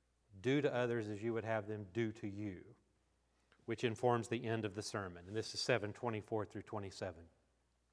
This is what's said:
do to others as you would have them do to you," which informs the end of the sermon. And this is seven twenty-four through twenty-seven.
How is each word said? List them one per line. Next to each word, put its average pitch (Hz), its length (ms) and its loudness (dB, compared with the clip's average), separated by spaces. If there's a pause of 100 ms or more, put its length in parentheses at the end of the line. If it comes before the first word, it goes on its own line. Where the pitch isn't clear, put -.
(420)
do 135 200 6
to 135 120 4
others 120 340 2
as 104 160 -4
you 117 100 2
would 110 120 0
have 110 220 0
them 107 260 -4
do 113 180 2
to 110 160 -8
you," 101 480 -6 (920)
which 113 180 -2
informs 117 440 4
the 120 180 0
end 110 200 2
of 95 100 -4
the 107 60 -2
sermon. 90 460 -4
And 104 80 -8
this 110 180 -2
is 107 80 -4
seven 104 320 2
twenty-four 110 520 -2
through 98 180 -8
twenty-seven. 92 680 -6 (640)